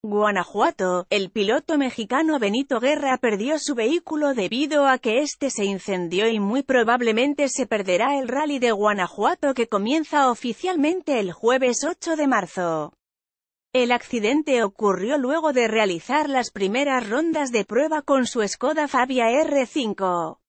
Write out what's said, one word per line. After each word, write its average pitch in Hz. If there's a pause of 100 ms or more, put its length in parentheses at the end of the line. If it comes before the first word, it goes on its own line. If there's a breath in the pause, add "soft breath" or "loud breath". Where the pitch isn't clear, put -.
(180)
Guanajuato, 202
el 196
piloto 233
mexicano 277
Benito 233
Guerra 269
perdió 240
su 285
vehículo 294
debido 277
a 262
que 226
este 285
se 214
incendió 190
y 226
muy 220
probablemente 247
se -
perderá 208
el 262
Rally 285
de 240
Guanajuato 208
que 240
comienza 269
oficialmente 302
el 185
jueves 254
ocho 320
de 302
marzo. 175 (800)
El 247
accidente 247
ocurrió 202
luego 294
de 240
realizar 220
las 254
primeras 240
rondas 294
de 285
prueba 302
con 269
su 220
Skoda 302
Fabia 254
R 285
cinco. 185